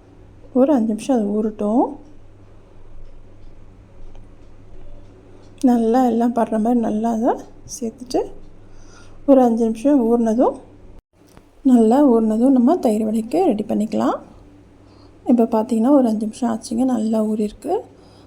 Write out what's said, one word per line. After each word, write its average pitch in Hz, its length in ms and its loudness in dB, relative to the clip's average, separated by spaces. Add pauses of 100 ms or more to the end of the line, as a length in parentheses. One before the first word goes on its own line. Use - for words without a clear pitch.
(540)
ஒரு 269 200 2
அஞ்சு 220 200 0
நிமிஷம் 240 240 -2
அது 214 160 -2
ஊறட்டும். 214 500 -2 (3750)
நல்லா 233 360 2
எல்லாம் 233 320 0
படுற 220 260 -2
மாதிரி 240 220 0
நல்லா 214 320 -2
அதை 254 160 0 (420)
சேர்த்துட்டு 247 460 -6 (1040)
ஒரு 262 140 6
அஞ்சு 233 260 2
நிமிஷம் 240 400 2
ஊறினதும், 233 480 2 (1160)
நல்லா 233 260 6 (140)
ஊறினதும் 226 440 2
நம்ம 262 280 4
தயிர் 220 220 0
வடைக்கு 226 440 -2
ரெடி 208 180 -2
பண்ணிக்கலாம். 220 480 -2 (1120)
இப்போ 233 140 4 (100)
பார்த்தீங்கன்னா 220 440 2
ஒரு 254 80 2
அஞ்சு 220 180 -2
நிமிஷம் 226 280 -4
ஆச்சுங்க. 226 320 -4 (100)
நல்லா 220 280 -2
ஊறிருக்கு. 214 500 -4 (540)